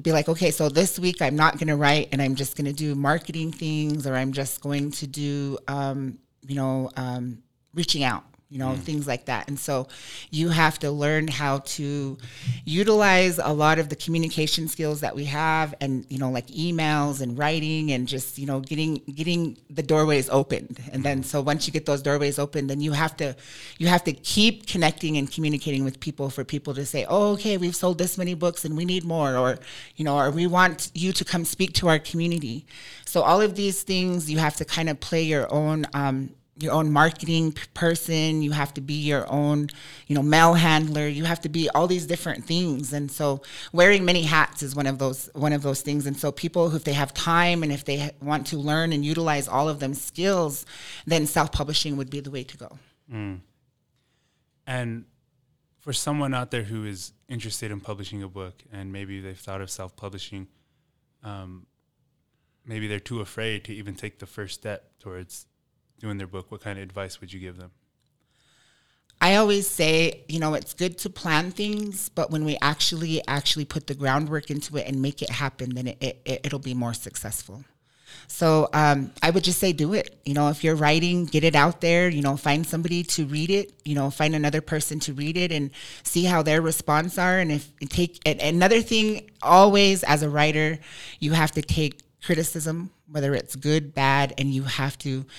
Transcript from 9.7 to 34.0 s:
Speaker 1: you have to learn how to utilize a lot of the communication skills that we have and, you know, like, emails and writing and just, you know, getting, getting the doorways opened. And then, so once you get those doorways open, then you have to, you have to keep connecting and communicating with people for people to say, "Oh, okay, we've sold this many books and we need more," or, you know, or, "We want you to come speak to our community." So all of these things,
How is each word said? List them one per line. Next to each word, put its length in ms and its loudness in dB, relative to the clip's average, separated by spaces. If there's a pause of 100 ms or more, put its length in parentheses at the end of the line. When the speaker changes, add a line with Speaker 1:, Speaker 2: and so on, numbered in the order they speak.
Speaker 1:
you 180 0
have 300 4
to 100 -2
learn 380 0
how 320 -2
to 580 -6 (460)
utilize 800 6
a 100 2
lot 240 4
of 120 0
the 80 -4
communication 720 -2
skills 320 -4
that 120 -4
we 120 -6
have 560 0
and, 260 -2
you 100 -8
know, 140 0
like, 160 -4
emails 720 0
and 180 -4
writing 540 0
and 160 -2
just, 320 -8
you 60 -6
know, 160 -2
getting, 400 -2 (120)
getting 440 -2 (120)
the 140 -6
doorways 460 4
opened. 500 0 (140)
And 100 -4
then, 220 0
so 160 -2
once 260 0
you 60 -6
get 120 -2
those 160 0
doorways 380 0
open, 280 -2
then 120 -4
you 140 0
have 240 0
to, 180 -4 (440)
you 80 2
have 180 6
to 80 0
keep 520 2
connecting 520 0
and 120 -2
communicating 540 -2
with 160 -4
people 300 -6
for 160 -6
people 300 -6
to 100 -6
say, 240 -2
"Oh, 240 4
okay, 240 0
we've 180 -2
sold 220 0
this 200 -2
many 160 -2
books 300 -2
and 140 -2
we 80 -2
need 180 0
more," 320 0
or, 240 2 (380)
you 80 -2
know, 120 2
or, 140 4
"We 160 0
want 480 2
you 160 0
to 140 -2
come 180 0
speak 300 -2
to 160 4
our 100 6
community." 680 -4 (380)
So 200 0
all 180 6
of 140 2
these 280 -2
things, 480 0